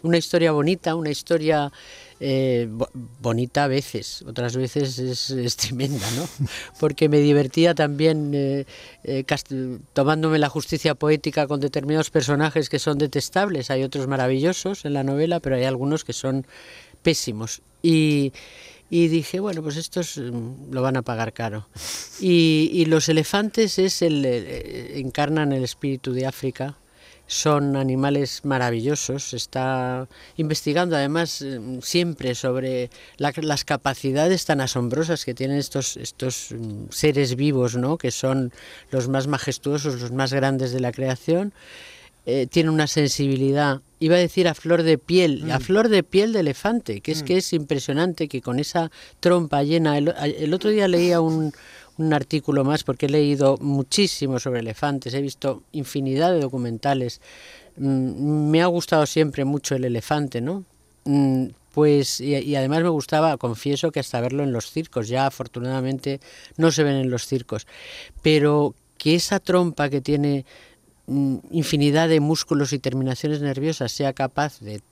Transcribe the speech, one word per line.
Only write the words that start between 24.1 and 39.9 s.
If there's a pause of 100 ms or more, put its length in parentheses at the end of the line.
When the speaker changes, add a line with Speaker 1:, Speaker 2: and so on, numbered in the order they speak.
Speaker 1:
eh,
encarnan
el
espíritu
de
África. (500)
Son
animales
maravillosos,
se
está (300)
investigando
además,
eh, (220)
siempre
sobre (260)
la,
las
capacidades
tan
asombrosas
que
tienen
estos,
estos,
mm,
seres
vivos,
¿no?
Que
son (400)
los
más
majestuosos,